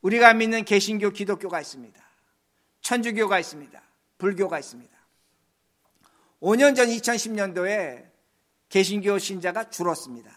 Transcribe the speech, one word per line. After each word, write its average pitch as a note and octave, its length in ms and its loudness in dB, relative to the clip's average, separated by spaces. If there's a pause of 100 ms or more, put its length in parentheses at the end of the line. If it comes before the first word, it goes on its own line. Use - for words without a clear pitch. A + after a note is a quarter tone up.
우리가 A3+ 320 8
믿는 A3+ 320 0
개신교, G3+ 460 0
기독교가 F#3+ 500 -6
있습니다. B2 400 -18 (800)
천주교가 A3 580 0
있습니다. D3+ 420 -12 (360)
불교가 F#3 420 -2
있습니다. A#2+ 380 -20 (1400)
오 G3 160 2
년 C#4 200 6
전 A#3+ 140 4
이천십 A#3 420 -2
년도에 F#3+ 800 -4 (580)
개신교 G3 500 2
신자가 F3+ 500 -6
줄었습니다. B2 680 -6